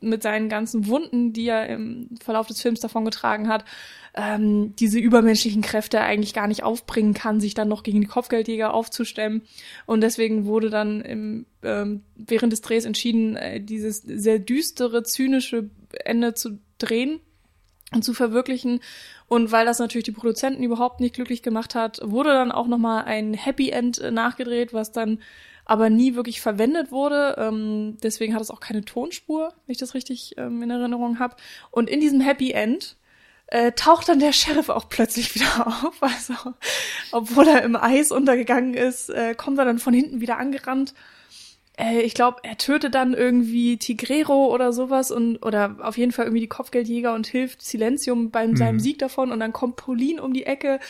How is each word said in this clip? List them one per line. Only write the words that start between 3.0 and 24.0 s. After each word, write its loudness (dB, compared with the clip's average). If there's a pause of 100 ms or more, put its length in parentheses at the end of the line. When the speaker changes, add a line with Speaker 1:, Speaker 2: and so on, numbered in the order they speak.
Speaker 1:
hat, -2 (500)
ähm, 0
diese 2
übermenschlichen 6
Kräfte 0
eigentlich 0
gar -2
nicht -2
aufbringen 0
kann, 0
sich -2
dann 0
noch -2
gegen 2
die 0
Kopfgeldjäger -2
aufzustemmen. -2 (460)
Und 2
deswegen 2
wurde 0
dann -2
im, -8 (160)
ähm, -4 (140)
während 0
des -6
Drehs -2
entschieden, 0
äh, -8
dieses -6
sehr 2
düstere, -2
zynische 0 (340)
Ende 0
zu -8 (180)
drehen -2 (720)
und 2
zu -2
verwirklichen. 0 (480)
Und 2
weil 6
das 2
natürlich -2
die -6
Produzenten -2
überhaupt -2
nicht -2
glücklich -6
gemacht -4
hat, -4
wurde 2
dann 4
auch -2
nochmal 0
ein -4
Happy -2
End, -2
äh, -6